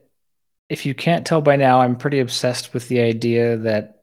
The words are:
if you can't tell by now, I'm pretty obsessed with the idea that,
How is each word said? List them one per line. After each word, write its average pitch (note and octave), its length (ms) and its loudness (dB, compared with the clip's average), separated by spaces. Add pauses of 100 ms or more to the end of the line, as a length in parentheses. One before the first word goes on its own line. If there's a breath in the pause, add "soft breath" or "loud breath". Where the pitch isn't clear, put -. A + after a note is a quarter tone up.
(680)
if - 160 -8
you C#3 80 -4
can't E3 320 -2
tell E3 160 0
by D3 140 4
now, C3 260 4
I'm B2 140 2
pretty C#3 240 -2
obsessed B2 540 -4
with A#2+ 160 -8
the B2 100 0
idea A#2 580 0
that, A2 460 -4